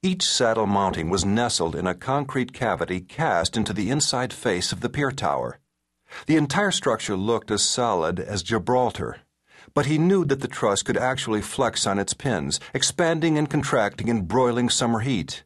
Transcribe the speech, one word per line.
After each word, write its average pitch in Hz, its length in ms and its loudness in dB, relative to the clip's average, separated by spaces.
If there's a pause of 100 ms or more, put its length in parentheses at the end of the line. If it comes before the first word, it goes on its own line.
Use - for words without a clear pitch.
Each 185 200 0
saddle 113 440 2
mounting 92 420 2
was 90 160 2
nestled 98 500 0
in 82 120 -2
a 90 80 0
concrete 135 580 -2
cavity 92 480 -2
cast 92 560 0
into 110 160 0
the 101 180 -2
inside 127 440 -2
face 92 380 -2
of 90 80 -8
the 123 100 -4
pier 139 200 -2
tower. 69 480 -4 (680)
The 160 100 4
entire 160 340 2
structure 110 460 -2
looked 107 340 -2
as 104 120 0
solid 90 580 0
as 98 220 -6
Gibraltar, 110 760 -2 (560)
but 147 120 2
he 151 120 2
knew 180 280 4
that 135 140 0
the - 80 -6
truss 101 340 0
could - 140 -2
actually 123 440 0
flex - 460 -2
on 101 120 0
its 98 160 -2
pins, 85 460 -2 (120)
expanding 165 640 2
and 151 140 0
contracting 110 580 0
in 113 180 0
broiling 120 420 2
summer 117 320 2
heat 117 460 -4